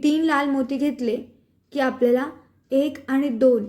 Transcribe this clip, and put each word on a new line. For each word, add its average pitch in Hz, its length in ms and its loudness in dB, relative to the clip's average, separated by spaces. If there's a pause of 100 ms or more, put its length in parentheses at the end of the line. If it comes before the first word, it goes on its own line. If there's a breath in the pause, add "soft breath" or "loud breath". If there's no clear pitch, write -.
तीन 311 220 2
लाल 285 260 0
मोती 269 260 -2
घेतले 247 400 -2 (560)
की 277 80 -4
आपल्याला 254 500 0 (400)
एक 277 280 0 (100)
आणि 269 200 0
दोन, 233 400 2